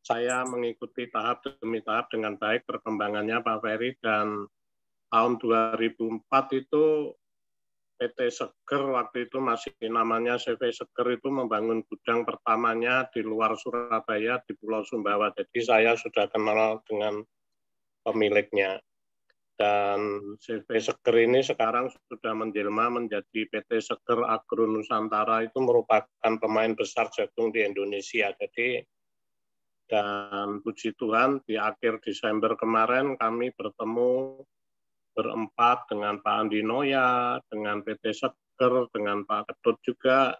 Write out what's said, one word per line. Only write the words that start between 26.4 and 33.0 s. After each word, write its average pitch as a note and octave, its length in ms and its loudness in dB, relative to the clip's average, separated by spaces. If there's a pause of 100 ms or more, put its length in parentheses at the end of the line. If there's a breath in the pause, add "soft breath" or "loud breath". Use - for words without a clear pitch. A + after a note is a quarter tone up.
besar A2 320 -2
jagung A2+ 480 -2
di A2 80 4
Indonesia. G2+ 720 -2
Jadi, A#2+ 480 -4 (1040)
dan G2+ 720 -2
puji A2 400 -6
Tuhan, B2+ 480 2
di A2 80 -2
akhir A2 480 -2
Desember A2 560 0
kemarin A#2 560 2